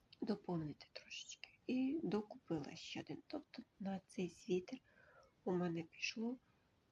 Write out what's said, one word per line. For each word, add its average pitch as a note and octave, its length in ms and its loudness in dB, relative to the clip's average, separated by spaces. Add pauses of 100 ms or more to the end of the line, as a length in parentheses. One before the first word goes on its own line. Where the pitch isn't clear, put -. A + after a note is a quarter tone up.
(220)
доповнити F3 720 0
трошечки. - 560 -10 (180)
І C4 360 4
докупила F3+ 720 0
ще - 240 -8
один. C#3+ 280 -8
Тобто - 360 -6 (160)
на F#3+ 280 0
цей F3+ 220 -2
світер F3+ 500 0 (640)
у G3 80 2
мене F3 320 4
пішло A#3 540 -2 (540)